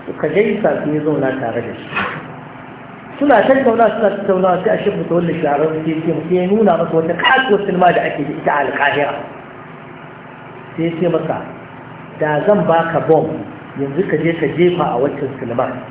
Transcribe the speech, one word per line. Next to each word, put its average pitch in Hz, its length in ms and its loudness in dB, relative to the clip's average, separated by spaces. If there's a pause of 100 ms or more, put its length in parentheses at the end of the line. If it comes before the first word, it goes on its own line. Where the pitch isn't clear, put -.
suka - 260 -4
gaisa 196 400 2 (120)
sai 147 140 -2
ya 147 80 0
zauna 139 260 0 (100)
tare 117 220 -4
da 107 120 -8
shi. - 160 -14 (1300)
Suna 269 280 6
tattauna, 240 440 4
suna 214 220 2
tattauna 190 420 2 (120)
sai 214 140 2
a - 60 -4
Sheikh 196 120 0
Mutawalli 165 460 0
Sha'rawi 156 420 0
sai 160 80 -2
ya 156 100 -2
ce, 156 280 -2
sai 180 80 2
ya 180 100 2
nuna 202 300 4
masa 165 180 0
wata 160 180 2
kasuwar 254 520 4
sinima 180 260 6
da - 100 4
ake 156 220 -2
da 151 100 -6
ita - 180 -2
a 147 100 2
Alƙahira. 143 520 0 (1600)
Sai 160 80 0
ya 170 140 0
ce 175 100 2
masa, 143 320 0 (760)
"Da 151 260 2
zan 196 200 4
baka 165 420 2
bom, 156 200 4 (500)
yanzu 139 300 -2
ka 170 100 0
je 165 160 0
ka 160 220 -2
jefa 175 280 2
a 131 140 -2
waccan 139 320 -2 (100)
silmar. 120 320 -2 (200)